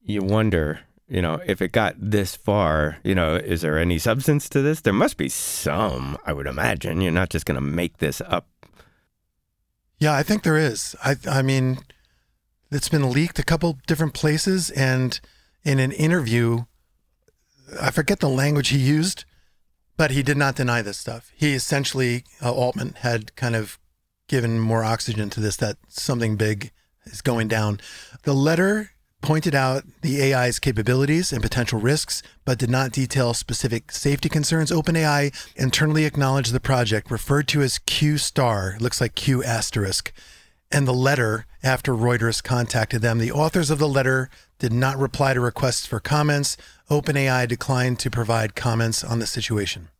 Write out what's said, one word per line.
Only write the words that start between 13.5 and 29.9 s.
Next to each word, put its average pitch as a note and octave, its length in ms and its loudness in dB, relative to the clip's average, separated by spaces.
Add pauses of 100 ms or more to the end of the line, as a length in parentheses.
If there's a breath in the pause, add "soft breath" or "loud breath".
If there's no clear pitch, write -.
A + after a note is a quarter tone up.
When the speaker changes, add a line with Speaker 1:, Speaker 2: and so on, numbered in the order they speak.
Speaker 2:
different D#3 260 0
places, D#3+ 560 0
and C3 500 0 (440 soft breath)
in C3+ 160 2
an C3 120 2
interview, A#2+ 720 2 (1160)
I C#3 100 2
forget D#3 280 0
the D3+ 100 2
language C#3 400 2
he C#3 80 2
used, D3+ 480 2 (720)
but D#3 140 2
he C3+ 120 2
did C3 140 2
not C#3 180 2
deny A#2+ 260 0
this G2+ 160 -8
stuff. - 380 -12
He D3 180 0
essentially, C3 680 -2 (180)
uh, B2 120 -2
Altman - 460 -2
had A#2 360 -4
kind A#2 200 -2
of G#2+ 240 -6 (480)
given A#2 320 0
more A2+ 240 2
oxygen A2 480 -2
to - 80 -8
this, G#2+ 180 -2
that G#2 200 -4 (100)
something A#2 480 -2
big G#2+ 360 -2 (340)
is - 160 -16
going A#2 260 0
down. G#2+ 320 0 (440 loud breath)
The C#3 120 2
letter F3+ 560 2 (300)
pointed D#3 340 0
out C3+ 280 2 (200)